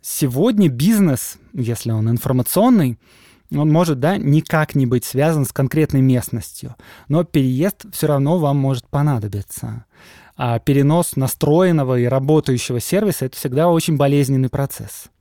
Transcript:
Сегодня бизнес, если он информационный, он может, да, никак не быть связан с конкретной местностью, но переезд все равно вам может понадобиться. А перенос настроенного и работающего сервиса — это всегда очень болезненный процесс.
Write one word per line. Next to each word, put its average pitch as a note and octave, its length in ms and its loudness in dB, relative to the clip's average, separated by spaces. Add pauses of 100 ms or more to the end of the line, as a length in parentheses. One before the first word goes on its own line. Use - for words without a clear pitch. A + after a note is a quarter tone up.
Сегодня E3+ 680 0
бизнес, D#3+ 680 0 (160)
если A#2+ 380 -4
он A2 180 0
информационный, C3+ 880 2 (540)
он D3+ 180 0
может, D#3 300 2
да, E3 180 0
никак D#3 560 0
не C#3 120 2
быть A#2 180 0
связан D3 420 0
с - 60 -10
конкретной C#3 500 0
местностью, B2+ 760 -2 (340)
но E3 160 0
переезд C3+ 680 -2
все - 140 -4
равно D3 320 0
вам C#3+ 180 0
может C3+ 300 -2
понадобиться. A2+ 1000 -4 (520)
А A#2+ 220 -2
перенос C#3+ 580 0
настроенного D3 840 2
и A#2+ 60 0
работающего C3+ 720 0
сервиса — F#3 480 -2
это - 80 -10
всегда C#3+ 320 -2
очень E3 300 2
болезненный C3+ 520 2
процесс. - 600 -8 (120)